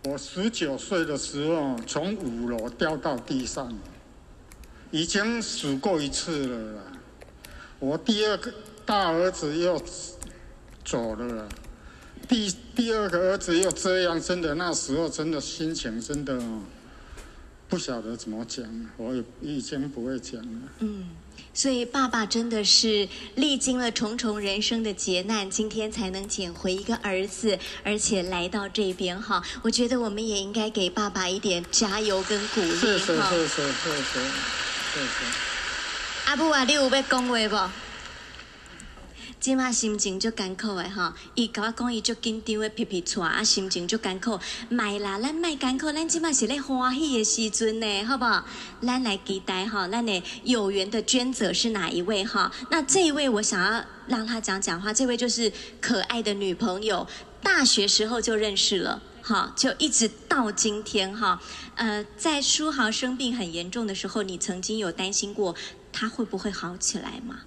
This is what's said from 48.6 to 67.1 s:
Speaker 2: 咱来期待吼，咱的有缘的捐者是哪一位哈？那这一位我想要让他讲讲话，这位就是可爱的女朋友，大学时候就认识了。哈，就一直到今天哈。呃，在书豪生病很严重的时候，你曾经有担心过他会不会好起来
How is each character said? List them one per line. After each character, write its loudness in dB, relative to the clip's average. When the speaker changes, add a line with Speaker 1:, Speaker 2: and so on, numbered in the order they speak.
Speaker 2:
咱 2
来 0
期 -2
待 -2
吼， 0
咱 0
的 0
有 4
缘 0
的 2
捐 2
者 2
是 2
哪 0
一 0
位 2
哈？ 2
那 4
这 6
一 6
位 4
我 4
想 2
要 2
让 0
他 -2
讲 0
讲 0
话， -2
这 4
位 2
就 2
是 2
可 2
爱 0
的 2
女 0
朋 0
友， 2
大 6
学 6
时 6
候 0
就 2
认 2
识 4
了。 -2
哈， 2
就 4
一 2
直 4
到 2
今 0
天 0
哈。 2
呃， 0
在 2
书 2
豪 2
生 -2
病 -2
很 -4
严 -6
重 -2
的 -2
时 -6
候， -2
你 -4
曾 -4
经 -2
有 -2
担 -2
心 -2
过 0
他 -2
会 -2
不 -6
会 -2
好 -6
起 -2
来 -8